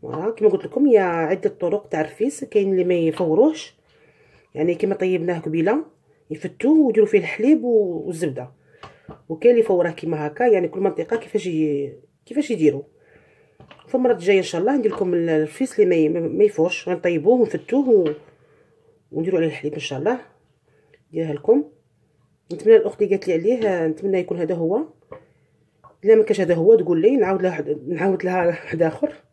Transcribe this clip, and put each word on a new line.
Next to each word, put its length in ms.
فوالا، 280
كما 180
قلت 160
لكم 220
يا 160
عده 480
طرق 380
تاع 120
الرفيس، 440
كاين 280
اللي 120
ما 100
يفوروهش، 840
يعني 200
كما 200
طيبناه 440
قبيله 460
يفتوه 480
ويديروا 300
فيه 100
الحليب 460
و-، 420
والزبده، 440
وكاين 220
اللي 140
يفوره 260
كيما 360
هكا، 180
يعني 240
كل 120
منطقه 360
كيفاش 300
ي-، 460
كيفاش 240
يديروا. 320
فالمره 240
الجايه 260
ان 40
شاء 180
الله 160
ندير 160
لكم 220
ال-، 140
الرفيس 520
اللي 60
ما 100
ي-، 320
ما 160
يفورش، 440
غنطيبوه 520
ونفتوه 480
و-، 260
ونديروا 260
عليه 100
الحليب 260
ان 60
شاء 180
الله، 200
نديرها 220
لكم. 320
نتمنى 240
الاخت 260
اللي 120
قالت 140
لي 60
عليه، 520
نتمنى 320
يكون 200
هذا 160
هو. 300
الا 100
ما 80
كانش 180
هذا 140
هو 200
تقول 260
لي، 160
نعاود 260
لها 80
واحد، 280
نعاود 360
لها 220
واحد 360
اخر. 320